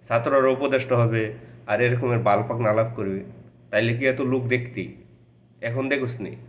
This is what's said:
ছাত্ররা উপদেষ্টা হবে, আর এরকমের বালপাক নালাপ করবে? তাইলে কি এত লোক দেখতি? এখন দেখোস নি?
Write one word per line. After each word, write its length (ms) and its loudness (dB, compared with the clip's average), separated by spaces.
ছাত্ররা 460 2
উপদেষ্টা 480 2
হবে, 380 2
আর 140 0
এরকমের 380 2
বালপাক 420 2
নালাপ 360 2
করবে? 280 -4
তাইলে 260 2
কি 100 0
এত 140 0
লোক 240 0
দেখতি? 520 -4
এখন 280 -4
দেখোস 320 -4
নি? 160 -8